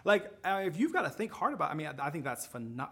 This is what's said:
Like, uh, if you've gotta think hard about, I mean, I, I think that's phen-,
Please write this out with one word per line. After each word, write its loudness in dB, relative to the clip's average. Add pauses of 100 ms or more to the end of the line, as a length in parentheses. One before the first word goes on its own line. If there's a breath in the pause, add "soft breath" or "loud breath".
Like, 4 (140)
uh, 2
if 0
you've 2
gotta 2
think -4
hard 2
about, 0
I -2
mean, -2
I, -4
I 0
think -4
that's -4
phen-, -6